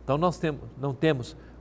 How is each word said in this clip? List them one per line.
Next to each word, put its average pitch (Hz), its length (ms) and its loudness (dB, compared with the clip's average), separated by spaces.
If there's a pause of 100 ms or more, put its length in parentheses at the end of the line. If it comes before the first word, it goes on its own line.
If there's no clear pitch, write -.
Então, 139 140 2
nós 170 200 2
temos, 156 240 -2 (160)
não 135 160 -2
temos 139 440 2 (240)